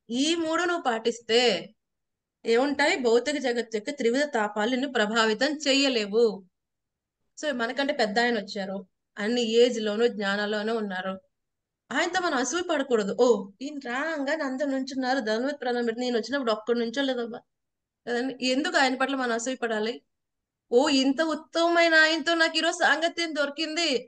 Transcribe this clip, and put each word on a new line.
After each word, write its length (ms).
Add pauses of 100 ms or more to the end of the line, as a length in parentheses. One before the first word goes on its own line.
(100)
"ఈ 240
మూడు 280
నువ్వు 200
పాటిస్తే 880 (760)
ఏముంటాయి? 500
భౌతిక 400
జగత్తు 400
యొక్క 140
త్రివిధ 320
తాపాలు 480
నిన్ను 220
ప్రభావితం 640
చేయలేవు." 880 (1000)
So 120
మనకంటే 380
పెద్ద 260
ఆయన 200
వచ్చారు, 480 (320)
అన్ని 240
ఏజ్ 380
లోనూ 260
జ్ఞానంలోనూ 680
ఉన్నారు, 440 (720)
ఆయనతో 280
మనం 180
అసూయ 320
పడకూడదు. 500
"ఓ, 300 (120)
ఈయన 240
రాగానే 580
అందరు 220
నుంచున్నారు, 540
ధన్వత్ 400
ప్రణామం 260
పెట్టి 140
నేను 180
వచ్చినప్పుడు 340
ఒక్కడు 260
నుంచోలేదబ్బా" 640 (680)
కదండి. 380
ఎందుకు 300
ఆయన 180
పట్ల 220
మనం 160
అసూయ 220
పడాలి? 480 (680)
"ఓ, 80 (180)
ఇంత 240
ఉత్తమమైన 720
ఆయనతో 400
నాకు 240
ఈరోజు 200
సాంగత్యం 560
దొరికింది" 540 (200)